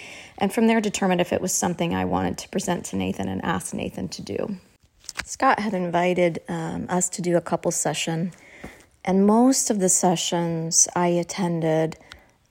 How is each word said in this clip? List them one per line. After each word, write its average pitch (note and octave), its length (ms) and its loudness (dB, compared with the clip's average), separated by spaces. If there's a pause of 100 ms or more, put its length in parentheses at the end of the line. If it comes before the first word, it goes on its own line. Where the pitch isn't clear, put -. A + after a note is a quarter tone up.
(380)
And G3 120 0
from A3+ 160 2
there, A3+ 140 4
determined F#3+ 400 0
if - 140 0
it - 80 0
was F#3 100 -2
something F3+ 420 -2
I - 120 0
wanted F3+ 320 -2
to - 100 -14
present - 380 -4
to - 100 -8
Nathan G3 320 -2
and - 160 -6
ask - 300 -4
Nathan - 340 -8
to - 140 -12
do. - 340 -6 (680)
Scott - 360 0
had G#3+ 140 -2
invited, F3 720 2
um, E3 400 -6
us F3+ 220 0
to - 120 -8
do E3+ 140 2
a E3+ 40 4
couple F3 300 -2
session, E3 640 -2 (720)
and F#3+ 220 4
most A#3+ 440 4
of G#3+ 80 2
the F#3 100 2
sessions E3+ 1080 2
I F3 120 4
attended E3 880 0 (540)